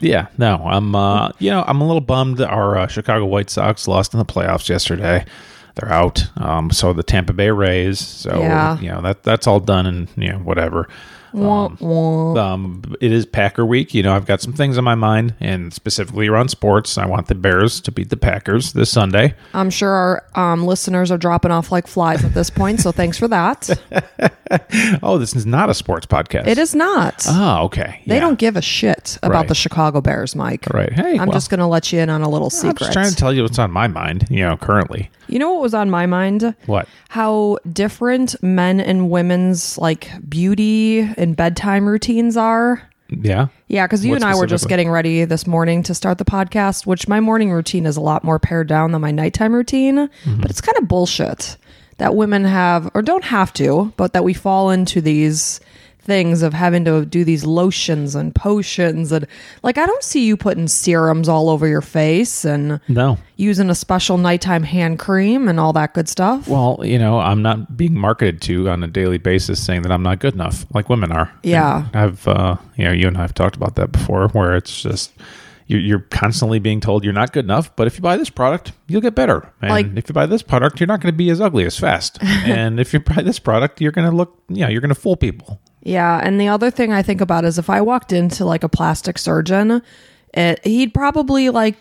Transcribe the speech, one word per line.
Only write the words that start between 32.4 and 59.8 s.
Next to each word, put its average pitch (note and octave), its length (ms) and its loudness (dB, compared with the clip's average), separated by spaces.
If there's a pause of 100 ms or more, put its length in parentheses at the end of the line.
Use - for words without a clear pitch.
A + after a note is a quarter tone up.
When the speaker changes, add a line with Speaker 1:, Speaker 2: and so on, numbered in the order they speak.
Speaker 2:
secret. - 200 -2
Speaker 1:
I'm - 80 -2
just - 140 -4
trying G3 180 2
to E3+ 60 -2
tell C3+ 160 2
you C3 100 2
what's A#2+ 160 0
on G#2+ 120 0
my G#2 180 0
mind, E2+ 420 -2
you F#2+ 140 2
know, E2 120 0
currently. G2+ 540 0 (180)
Speaker 2:
You A#3+ 100 -2
know D#4+ 140 2
what E4+ 100 0
was A3+ 120 0
on G#3 160 0
my F3 160 0
mind? G3 480 0 (120)
Speaker 1:
What? G2 200 0 (220)
Speaker 2:
How G#3+ 500 0 (140)
different B3 680 -2
men F#3 380 2
and F#3 300 0
women's, F3+ 680 0
like, D#3+ 320 -2 (180)
beauty G#3+ 720 2 (160)
and E3+ 200 0
bedtime G3 520 0
routines A3+ 480 0
are. A3+ 460 0 (260)
Speaker 1:
Yeah? G#2+ 380 0 (220)
Speaker 2:
Yeah, F#3+ 180 2
'cause G3+ 180 0
you B3 80 2
Speaker 1:
What C#4+ 100 2
Speaker 2:
and - 20 2
I G3 100 2
were F3+ 120 2
just E3+ 180 0
Speaker 1:
specifically? - 60 -4
Speaker 2:
getting F3 200 2
ready E3 340 2
this E3 220 -2
morning E3+ 380 2
to F3 100 -4
start F#3 240 -2
the G3 60 -6
podcast, G3 640 -2
which F#3 220 -2
my G#3 120 2
morning A3 320 2
routine E3 340 -2
is D3 100 0
a D3+ 40 -4
lot D#3 240 0
more D#3+ 140 2
pared E3 300 0
down D#3+ 240 2
than D#3+ 80 0
my D3+ 100 -2
nighttime E3 440 0
routine, C4+ 420 2 (300)
Speaker 1:
Mm-hmm. A2 140 0
Speaker 2:
but - 100 0
it's - 100 -8
kinda A4+ 220 0
bullshit - 760 -2 (420)
that - 180 2
women G#3 280 2
have F3+ 480 2
or G#3+ 100 0
don't F4 220 0
have G3 280 0
to, F3 440 0
but F3+ 180 0
that F3+ 100 2
we F3+ 100 2
fall F#3+ 360 2
into F#3 300 2
these D#3 600 0 (420)
things E3+ 400 0
of D#3 100 0
having F3 320 2
to D#3 220 2
do F3 180 0
these D#3 220 0
lotions D#3+ 680 -2
and D3+ 200 -4
potions F3 800 -2
and, D3+ 140 -2 (360)
like, B3 160 0
I E4 80 2